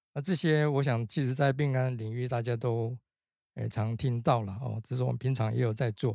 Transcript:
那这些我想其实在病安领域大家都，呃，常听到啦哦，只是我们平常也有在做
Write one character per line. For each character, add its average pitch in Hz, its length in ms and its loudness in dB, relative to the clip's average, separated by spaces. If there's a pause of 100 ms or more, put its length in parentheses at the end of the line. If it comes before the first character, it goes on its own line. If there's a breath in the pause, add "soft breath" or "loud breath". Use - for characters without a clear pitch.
(140)
那 147 60 -6
这 180 140 0
些 151 320 4
我 139 160 2
想 120 240 2
其 139 180 -2
实 127 100 2
在 139 180 4
病 139 240 0
安 127 200 0
领 110 160 -6
域 123 160 -4
大 120 140 -2
家 120 140 0
都， 117 400 0 (580)
呃， 113 140 -6
常 110 280 -2
听 120 260 -2
到 120 220 2
啦 98 180 -6
哦， 113 220 -4
只 127 120 -6
是 127 60 -2
我 127 60 0
们 120 100 -2
平 131 160 -2
常 113 180 0
也 117 80 0
有 113 140 2
在 117 160 -2
做 110 240 -2